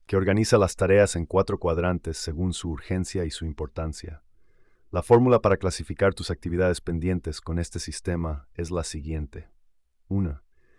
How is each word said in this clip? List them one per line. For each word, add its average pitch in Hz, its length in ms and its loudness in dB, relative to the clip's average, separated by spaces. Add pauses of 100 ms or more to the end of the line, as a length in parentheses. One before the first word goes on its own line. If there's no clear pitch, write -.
que 98 100 -2
organiza 98 400 4
las 98 180 2
tareas 98 420 4
en 85 100 -4
cuatro - 320 0
cuadrantes 85 580 -2
según 85 380 -4
su - 160 -8
urgencia 90 560 -4
y 76 40 -6
su - 140 -8
importancia. 78 800 -8 (680)
La 87 120 -2
fórmula 120 400 6
para 95 160 4
clasificar 95 560 0
tus - 160 -8
actividades 87 500 0
pendientes 85 640 -4
con 85 160 -4
este 85 200 -6
sistema 80 760 -6
es 82 160 -8
la 87 120 -2
siguiente. 78 680 -10 (580)
Uno, 92 340 -2 (360)